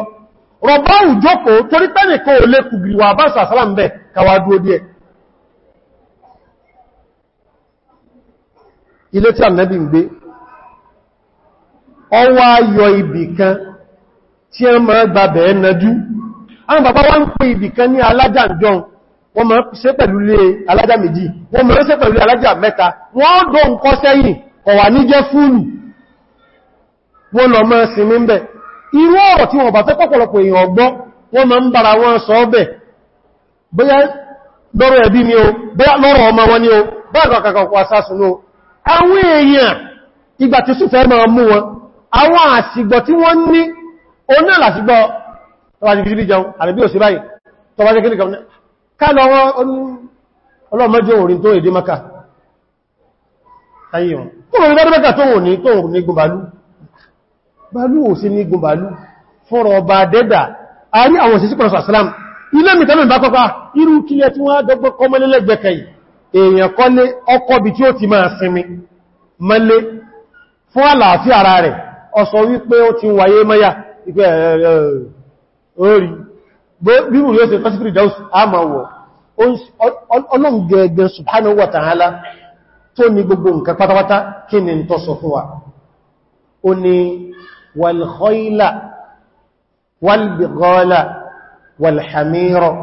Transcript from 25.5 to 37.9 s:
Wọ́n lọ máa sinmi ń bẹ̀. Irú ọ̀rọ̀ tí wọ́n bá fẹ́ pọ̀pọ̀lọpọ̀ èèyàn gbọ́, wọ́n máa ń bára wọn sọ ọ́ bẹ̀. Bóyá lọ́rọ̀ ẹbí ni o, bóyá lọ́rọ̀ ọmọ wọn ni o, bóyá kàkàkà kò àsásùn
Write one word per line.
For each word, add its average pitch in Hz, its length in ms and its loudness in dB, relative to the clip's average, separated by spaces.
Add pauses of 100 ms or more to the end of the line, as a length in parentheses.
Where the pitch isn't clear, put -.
Wọ́n 247 160 2
lọ 233 120 2
máa 233 260 2
sinmi 214 300 0
ń 240 100 0
bẹ̀. 208 140 0 (480)
Irú 330 360 4
ọ̀rọ̀ 339 220 2
tí - 100 -4
wọ́n 247 160 0
bá 214 100 2
fẹ́ 294 140 -2
pọ̀pọ̀lọpọ̀ 226 440 0
èèyàn 185 280 2
gbọ́, 226 180 2 (420)
wọ́n 254 180 2
máa 247 120 2
ń 254 120 -2
bára 226 220 2
wọn 233 260 2
sọ - 140 -4
ọ́ 226 160 2
bẹ̀. 220 160 2 (1080)
Bóyá 269 240 2 (760)
lọ́rọ̀ 254 280 4
ẹbí 220 200 2
ni 233 140 0
o, 214 100 4 (260)
bóyá 277 240 2
lọ́rọ̀ 277 300 2
ọmọ 226 180 2
wọn 226 180 4
ni 233 80 2
o, 214 100 4 (280)
bóyá 311 220 0
kàkàkà 208 360 -2
kò 202 120 -4
àsásùn 196 400 -2